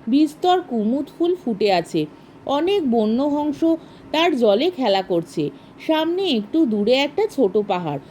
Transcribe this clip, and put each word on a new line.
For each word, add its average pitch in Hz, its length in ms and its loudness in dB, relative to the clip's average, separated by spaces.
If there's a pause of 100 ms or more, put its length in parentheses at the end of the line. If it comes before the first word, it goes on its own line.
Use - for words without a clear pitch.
বিস্তর 302 540 2
কুমুদ 240 440 -2 (120)
ফুল 349 180 0
ফুটে 220 380 -2
আছে। 170 280 0 (440)
অনেক 339 360 0 (100)
বন্য 226 320 0
হংস 294 380 -2 (500)
তার 330 260 0
জলে 233 320 2
খেলা 226 320 0
করছে। 170 420 -4 (360)
সামনে 320 500 -2
একটু 226 360 0
দূরে 214 280 2
একটা 285 340 0
ছোট 208 300 0
পাহাড়, 180 540 -2